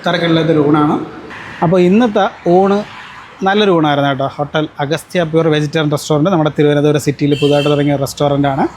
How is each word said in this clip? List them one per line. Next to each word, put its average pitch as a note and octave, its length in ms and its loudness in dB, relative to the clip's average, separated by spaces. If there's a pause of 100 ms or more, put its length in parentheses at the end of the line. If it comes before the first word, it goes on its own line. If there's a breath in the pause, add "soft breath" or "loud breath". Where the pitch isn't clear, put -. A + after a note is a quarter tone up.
തിരക്കില്ലാത്തൊരു E3 640 0
ഊണാണ്. D3+ 280 2 (680)
അപ്പോൾ F3+ 160 2 (100)
ഇന്നത്തെ G#3 360 2 (300)
ഊണ് G3 220 4 (680)
നല്ലൊരു G3+ 320 2
ഊണായിരുന്നു C#3+ 320 2
കേട്ടോ. C#3 260 -2
ഹോട്ടൽ D3 300 -4 (180)
അഗസ്ത്യ D#3+ 460 -4
പ്യുവർ D#3+ 240 0
വെജിറ്റേറിയൻ D3+ 420 0
റെസ്റ്റോറൻറ്റ് D3+ 380 0
നമ്മുടെ D#3 240 2
തിരുവനന്തപുരം D3 500 2
സിറ്റിയിൽ D3 340 -2
പുതുതായിട്ട് D3 320 2
തുടങ്ങിയ C#3+ 300 0
റെസ്റ്റോറൻറ്റാണ്. C#3+ 640 -2 (120)